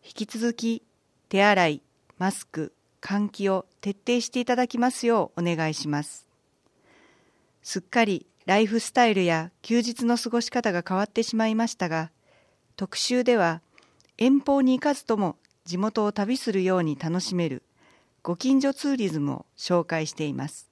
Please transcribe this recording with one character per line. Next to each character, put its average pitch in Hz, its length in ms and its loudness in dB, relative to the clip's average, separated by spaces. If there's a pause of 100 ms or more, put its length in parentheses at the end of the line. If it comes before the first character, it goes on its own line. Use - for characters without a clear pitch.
引 - 220 -10
き - 0 -
続 233 280 -4
き 226 280 -4 (460)
手 196 160 4
洗 190 240 6
い、 147 140 -2 (360)
マ 185 120 0
ス - 160 -10
ク、 - 260 -8 (280)
換 202 280 -4
気 196 200 -4
を 190 180 -2 (140)
徹 202 100 -6 (160)
底 240 140 2
し 233 100 -8
て 247 100 -2
い 240 40 -2
た 247 120 0
だ 247 100 2
き 240 120 -6
ま 247 120 2
す 247 160 -4
よ 226 300 2
う 175 40 -6
お 170 40 0
願 165 240 0
い 156 60 -2
し - 140 -6
ま 147 140 -2
す。 - 240 -14 (1400)
す - 180 -6
っ - 20 -20
か 233 220 2
り 196 220 -2 (200)
ラ 196 140 4
イ 220 60 4
フ 226 140 0
ス - 120 -10
タ 247 140 6
イ 214 80 4
ル 190 100 2
や 165 260 0 (100)
休 233 220 0
日 233 220 -6
の 233 120 2
過 226 140 -6
ご 233 100 2
し - 100 -6
方 233 220 0
が 175 140 -2
変 185 100 -2
わ 202 80 0
っ - 40 -4
て - 140 -2
し 226 140 -4
ま 220 120 2
い 220 60 0
ま 226 120 0
し - 80 -6
た 180 140 -4
が、 160 220 -4 (680)
特 - 200 -8
集 247 280 0
で 240 120 4
は 165 240 2 (580)
遠 262 220 6
方 277 220 2
に 254 160 4
行 - 40 -6
か 294 120 0
ず - 100 -10
と 220 120 0
も 190 200 -2 (280)
地 175 140 -6
元 214 260 0
を 208 80 0
旅 208 240 -2
す 233 160 -4
る 185 120 0
よ 185 140 2
う 175 40 2
に 151 160 0
楽 165 220 -2
し 180 140 -6
め 175 140 0
る 131 140 -8 (640)
ご 170 120 -4
近 262 240 2
所 277 120 0
ツ 285 180 -4
ー 277 60 0
リ 208 120 0
ズ 156 100 -4
ム 143 140 -2
を - 140 -10 (100)
紹 175 260 0
介 160 240 -4
し - 60 -10
て 156 120 -6
い 143 80 -6
ま 131 140 -6
す。 - 260 -16